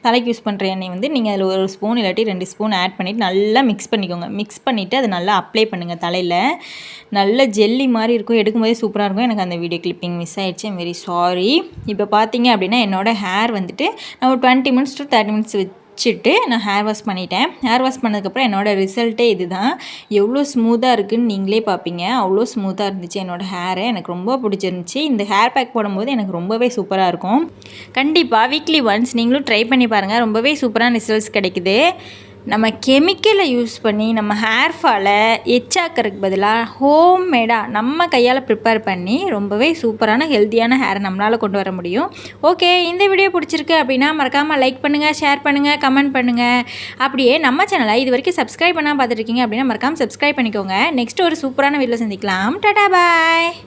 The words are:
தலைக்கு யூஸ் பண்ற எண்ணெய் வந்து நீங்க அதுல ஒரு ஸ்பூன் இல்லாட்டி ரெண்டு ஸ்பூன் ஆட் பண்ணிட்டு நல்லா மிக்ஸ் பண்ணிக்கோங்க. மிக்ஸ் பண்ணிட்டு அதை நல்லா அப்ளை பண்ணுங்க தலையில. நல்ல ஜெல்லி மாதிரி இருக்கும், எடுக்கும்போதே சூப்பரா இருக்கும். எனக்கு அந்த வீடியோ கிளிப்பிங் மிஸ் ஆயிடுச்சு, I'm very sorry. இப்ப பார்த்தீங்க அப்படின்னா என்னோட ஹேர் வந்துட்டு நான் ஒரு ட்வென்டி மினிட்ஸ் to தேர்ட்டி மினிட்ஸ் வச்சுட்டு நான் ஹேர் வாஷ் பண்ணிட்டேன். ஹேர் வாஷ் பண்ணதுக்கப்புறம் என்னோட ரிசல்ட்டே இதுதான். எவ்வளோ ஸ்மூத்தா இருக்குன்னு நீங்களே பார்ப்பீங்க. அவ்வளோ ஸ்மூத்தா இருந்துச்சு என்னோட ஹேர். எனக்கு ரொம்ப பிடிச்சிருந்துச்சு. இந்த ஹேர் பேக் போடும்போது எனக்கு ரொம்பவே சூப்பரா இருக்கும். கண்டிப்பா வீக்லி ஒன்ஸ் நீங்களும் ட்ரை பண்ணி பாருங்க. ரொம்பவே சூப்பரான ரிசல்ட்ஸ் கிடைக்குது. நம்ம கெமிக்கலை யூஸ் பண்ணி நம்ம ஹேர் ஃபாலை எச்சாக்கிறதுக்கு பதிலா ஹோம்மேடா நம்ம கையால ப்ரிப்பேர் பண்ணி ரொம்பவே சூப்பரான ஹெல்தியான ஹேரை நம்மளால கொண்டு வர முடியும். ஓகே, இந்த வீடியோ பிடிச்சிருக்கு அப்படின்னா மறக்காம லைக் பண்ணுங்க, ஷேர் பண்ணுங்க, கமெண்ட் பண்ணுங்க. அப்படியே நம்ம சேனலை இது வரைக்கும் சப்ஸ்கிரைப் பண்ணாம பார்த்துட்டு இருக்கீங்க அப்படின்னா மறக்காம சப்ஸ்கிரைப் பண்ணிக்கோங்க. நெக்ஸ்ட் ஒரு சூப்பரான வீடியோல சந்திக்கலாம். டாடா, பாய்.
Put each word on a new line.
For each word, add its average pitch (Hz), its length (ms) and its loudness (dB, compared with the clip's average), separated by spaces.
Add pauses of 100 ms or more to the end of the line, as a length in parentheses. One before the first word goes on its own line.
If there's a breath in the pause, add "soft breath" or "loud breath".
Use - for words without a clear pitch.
தலைக்கு 240 280 2
யூஸ் 233 140 -2
பண்ற 202 240 -4
எண்ணெய் 190 260 -4
வந்து 190 180 -4
நீங்க 240 180 -2
அதுல 196 200 0
ஒரு 190 200 0
ஸ்பூன் 208 300 -4
இல்லாட்டி 208 260 0
ரெண்டு 185 220 -4
ஸ்பூன் 214 280 -4
ஆட் 185 200 -2
பண்ணிட்டு 202 260 -4
நல்லா 208 420 2
மிக்ஸ் 208 280 0
பண்ணிக்கோங்க. 175 400 -4
மிக்ஸ் 208 320 -8
பண்ணிட்டு 214 340 -2
அதை 262 120 0
நல்லா 185 280 -2
அப்ளை 214 280 0
பண்ணுங்க 175 340 -8
தலையில. 175 380 -2 (720 loud breath)
நல்ல 208 400 2
ஜெல்லி 220 380 2
மாதிரி 226 260 2
இருக்கும், 226 260 2
எடுக்கும்போதே 220 360 2
சூப்பரா 208 300 -2
இருக்கும். 202 200 0
எனக்கு 208 200 -2
அந்த 175 120 -6
வீடியோ 170 240 -4
கிளிப்பிங் 175 340 -6
மிஸ் 170 220 -8
ஆயிடுச்சு, 185 280 -6
I'm 196 120 -8
very 175 220 -6
sorry. 180 520 0 (340)
இப்ப 202 240 -2
பார்த்தீங்க 226 400 2
அப்படின்னா 208 320 2
என்னோட 196 360 0
ஹேர் 202 340 -2
வந்துட்டு 190 360 -4 (240 loud breath)
நான் 254 180 0
ஒரு 262 100 0
ட்வென்டி 262 320 4
மினிட்ஸ் 269 260 0
to 285 80 -8
தேர்ட்டி 214 260 2
மினிட்ஸ் 214 260 -2
வச்சுட்டு 196 760 -2 (120)
நான் 233 180 -2
ஹேர் 202 220 0
வாஷ் 214 180 -2
பண்ணிட்டேன். 185 460 -4 (120)
ஹேர் 247 220 2
வாஷ் 262 180 -2
பண்ணதுக்கப்புறம் 208 460 -2
என்னோட 202 280 0
ரிசல்ட்டே 220 540 0
இதுதான். 185 440 -2 (400 loud breath)
எவ்வளோ 214 320 2
ஸ்மூத்தா 233 480 2
இருக்குன்னு 226 340 0
நீங்களே 202 360 0
பார்ப்பீங்க. 175 420 -4 (120)
அவ்வளோ 202 300 2
ஸ்மூத்தா 196 400 -4
இருந்துச்சு 190 340 -6
என்னோட 180 260 -8
ஹேர். 185 400 -4
எனக்கு 196 260 -4
ரொம்ப 190 280 -2
பிடிச்சிருந்துச்சு. 190 640 -4
இந்த 233 200 0
ஹேர் 214 300 2
பேக் 247 220 -2
போடும்போது 208 340 -2
எனக்கு 196 280 -4
ரொம்பவே 226 320 0
சூப்பரா 190 380 -2
இருக்கும். 190 360 0 (480 loud breath)
கண்டிப்பா 269 540 2
வீக்லி 302 400 0
ஒன்ஸ் 220 280 0
நீங்களும் 247 320 0
ட்ரை 220 180 2
பண்ணி 247 240 2
பாருங்க. 208 300 0
ரொம்பவே 233 380 2
சூப்பரான 233 400 0
ரிசல்ட்ஸ் 214 360 -2
கிடைக்குது. 190 460 0 (680 loud breath)
நம்ம 214 220 0 (140)
கெமிக்கலை 370 680 4
யூஸ் 240 340 0
பண்ணி 214 320 0
நம்ம 208 220 0
ஹேர் 226 400 0
ஃபாலை 202 420 2 (340)
எச்சாக்கிறதுக்கு 240 680 0
பதிலா 196 320 0 (180)
ஹோம்மேடா 302 880 4 (100)
நம்ம 254 380 0
கையால 254 340 2
ப்ரிப்பேர் 226 400 0
பண்ணி 190 360 -4 (120)
ரொம்பவே 208 460 0
சூப்பரான 226 520 0
ஹெல்தியான 226 520 2
ஹேரை 196 220 -2
நம்மளால 202 380 0
கொண்டு 202 200 -2
வர 190 140 -4
முடியும். 185 360 -4 (340 loud breath)
ஓகே, 349 280 4 (140)
இந்த 359 240 0
வீடியோ 392 220 4
பிடிச்சிருக்கு 320 460 -2
அப்படின்னா 269 380 2
மறக்காம 285 440 0
லைக் 262 240 0
பண்ணுங்க, 294 320 0
ஷேர் 285 300 0
பண்ணுங்க, 285 340 2
கமெண்ட் 277 360 2
பண்ணுங்க. 247 300 2 (540 loud breath)
அப்படியே 262 400 2
நம்ம 302 280 2
சேனலை 240 300 0
இது 254 180 2
வரைக்கும் 349 240 -2
சப்ஸ்கிரைப் 330 400 0
பண்ணாம 294 180 0
பார்த்துட்டு 233 260 0
இருக்கீங்க 233 220 0
அப்படின்னா 240 260 -2
மறக்காம 247 300 -2
சப்ஸ்கிரைப் 285 380 -2
பண்ணிக்கோங்க. 202 400 -2 (160)
நெக்ஸ்ட் 254 320 0
ஒரு 320 100 0
சூப்பரான 285 440 0
வீடியோல 233 200 -2
சந்திக்கலாம். 202 600 -2
டாடா, 415 300 4
பாய். 339 600 4 (160)